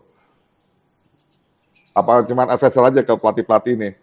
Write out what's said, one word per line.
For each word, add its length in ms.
Apa 320
cuman 260
advisor 380
aja 160
ke 80
pelatih-pelatih 640
nih, 180